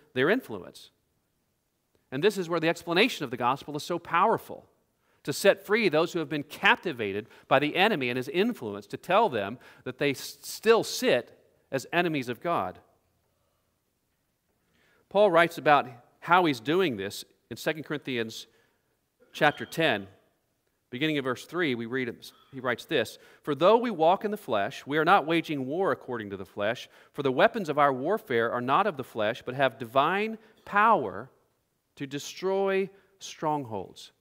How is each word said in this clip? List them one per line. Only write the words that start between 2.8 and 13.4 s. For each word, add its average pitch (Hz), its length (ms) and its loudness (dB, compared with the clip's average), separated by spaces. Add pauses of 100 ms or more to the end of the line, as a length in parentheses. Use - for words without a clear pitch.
of 120 80 -6
the 127 60 -8
gospel 139 380 -2
is 147 80 -8
so 175 140 -6
powerful, 175 720 0 (540)
to 147 100 -4
set - 320 4
free 208 240 2
those 160 240 2
who 170 60 -4
have 147 100 -6
been 147 140 -4
captivated 117 840 0 (200)
by 135 120 6
the 147 160 -2
enemy 170 340 2
and 123 80 -2
his 127 120 -6
influence, 139 580 -4
to 127 100 -10
tell 208 300 2
them 110 300 -4 (280)
that 127 120 -10
they 143 140 0
s-, - 300 -10
still 214 420 2
sit - 580 -2 (300)
as 135 200 -4
enemies 156 380 0
of 117 120 -8
God. 123 380 -4 (2250)